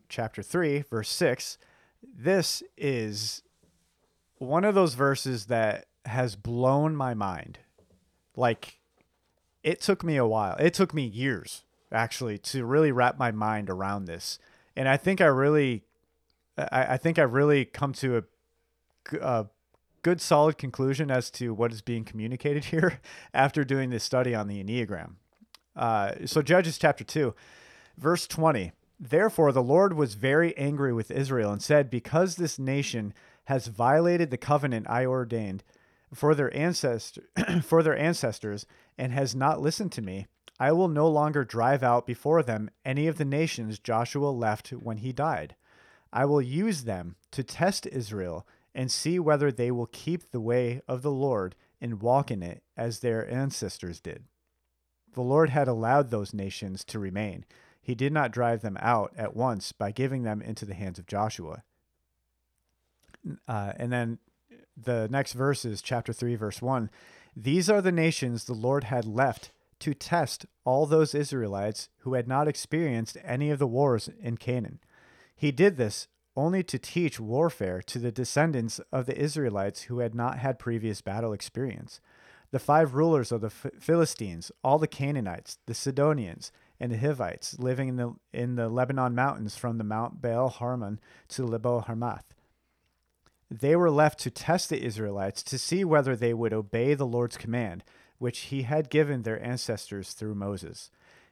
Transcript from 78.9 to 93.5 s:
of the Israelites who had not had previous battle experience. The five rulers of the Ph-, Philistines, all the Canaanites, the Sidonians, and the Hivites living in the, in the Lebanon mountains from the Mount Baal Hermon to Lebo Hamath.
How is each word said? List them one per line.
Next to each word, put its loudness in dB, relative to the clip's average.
of -2
the 2
Israelites 0
who -6
had -2
not -2
had -2
previous -4
battle -4
experience. -8
The -2
five 4
rulers 2
of -2
the -4
Ph-, -12
Philistines, 0
all 4
the 0
Canaanites, -6
the -8
Sidonians, 0
and -4
the -2
Hivites -4
living -2
in -4
the, -4
in -4
the -2
Lebanon 0
mountains -2
from -4
the -4
Mount -4
Baal 0
Hermon -6
to -6
Lebo -2
Hamath. -6